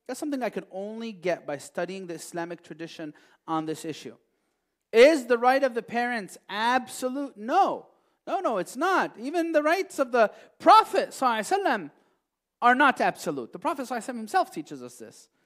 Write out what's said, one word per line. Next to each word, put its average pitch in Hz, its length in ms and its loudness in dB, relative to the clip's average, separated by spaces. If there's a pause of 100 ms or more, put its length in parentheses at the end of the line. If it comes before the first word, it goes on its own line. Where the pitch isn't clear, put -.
That's 262 120 -10
something 285 220 -4
I 226 80 -2
can 190 220 -8
only 220 400 -10
get 170 340 -4
by 147 120 -6
studying 185 500 -8
the 170 60 -10
Islamic 170 500 -10
tradition 160 500 -14 (340)
on 156 180 -2
this 156 180 -8
issue. 143 320 -12 (800)
Is 254 320 8
the 240 120 2
right 254 240 4
of 254 120 0
the 226 100 -4
parents 233 540 -6 (100)
absolute? 254 880 -2
No. 233 520 0 (380)
No, 330 140 -4
no, 285 200 -2
it's 175 180 -8
not. 285 420 0
Even 330 320 -4
the 302 100 4
rights 349 380 -2
of 247 140 -2
the 226 180 4 (260)
Prophet, 381 520 6
sallallahu 240 300 -2
alaihi 381 240 0
wasallam, 220 280 -2 (720)
are 247 140 6
not 269 260 4
absolute. 156 500 -2
The - 80 -14
Prophet, 285 240 -6
sallallahu 240 140 -8
alaihi 233 160 -8
wasallam, 240 40 -10
himself 320 340 -2
teaches 147 300 -12
us 123 140 -16
this. - 320 -20 (180)